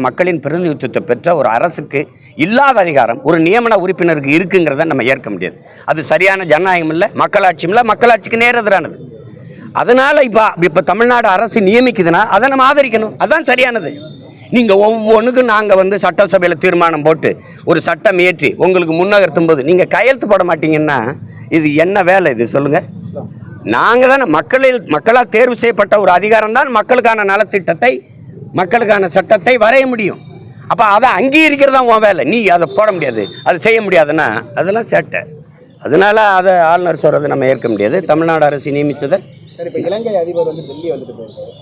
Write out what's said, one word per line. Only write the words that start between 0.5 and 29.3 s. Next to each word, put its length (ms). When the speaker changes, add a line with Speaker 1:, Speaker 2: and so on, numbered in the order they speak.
Speaker 1:
பெற்ற 300
ஒரு 160
அரசுக்கு 460
இல்லாத 380
அதிகாரம் 360
ஒரு 80
நியமன 380
உறுப்பினருக்கு 520
இருக்குங்கிறத 540
நம்ம 220
ஏற்க 200
முடியாது. 240
அது 200
சரியான 400
ஜனநாயகம் 440
இல்லை, 140
மக்களாட்சியும் 500
இல்லை, 180
மக்களாட்சிக்கு 520
நேர் 180
எதிரானது. 340
அதனால 480
இப்ப, 160
இப்ப 220
தமிழ்நாடு 440
அரசு 240
நியமிக்குதுன்னா 540
அதை 160
நம்ம 160
ஆதரிக்கணும், 440
அதான் 260
சரியானது. 400
நீங்க 180
ஒவ்வொன்றுக்கும் 720
நாங்க 260
வந்து 240
சட்டசபையில 580
தீர்மானம் 460
போட்டு 200
ஒரு 80
சட்டம் 340
இயற்றி 260
உங்களுக்கு 380
முன்னகர்த்தும் 480
போது 200
நீங்க 140
கையெழுத்து 380
போட 180
மாட்டீங்கன்னா 480
இது 100
என்ன 140
வேலை 260
இது 200
சொல்லுங்க? 240
நாங்க 380
தானே 140
மக்களில், 440
மக்களால் 400
தேர்வு 280
செய்யப்பட்ட 420
ஒரு 120
அதிகாரம் 420
தான் 200
மக்களுக்கான 540
நலத்திட்டத்தை, 600
மக்களுக்கான 560
சட்டத்தை 380